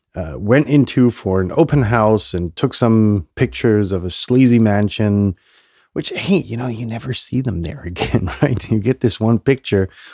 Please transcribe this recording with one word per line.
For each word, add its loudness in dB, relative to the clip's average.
uh, -10
went 2
into 4
for -2
an -4
open 2
house 2
and -6
took -2
some 2
pictures 0
of -4
a -6
sleazy 2
mansion, 2
which, -6
hey, -2
you -6
know, -6
you -8
never -8
see -4
them -6
there -8
<laughs> -14
again, -4
right? -2
You 0
get -2
this -2
one 2
picture 0